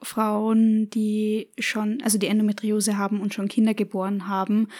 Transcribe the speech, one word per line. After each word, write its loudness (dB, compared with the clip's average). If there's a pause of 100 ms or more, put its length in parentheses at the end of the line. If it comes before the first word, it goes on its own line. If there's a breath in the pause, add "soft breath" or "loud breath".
Frauen, 2
die -2
schon, -4
also 2
die 0
Endometriose 0
haben -2
und -2
schon -4
Kinder 2
geboren -4
haben. 0 (100)